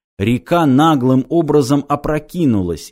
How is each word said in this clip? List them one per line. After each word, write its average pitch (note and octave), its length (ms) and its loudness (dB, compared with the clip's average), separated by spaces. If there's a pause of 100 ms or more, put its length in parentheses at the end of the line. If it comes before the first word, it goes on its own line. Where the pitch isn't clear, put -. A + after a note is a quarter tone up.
(180)
Река B2 480 -2
наглым C3 640 2
образом D3 580 0
опрокинулась, C#3+ 1040 -4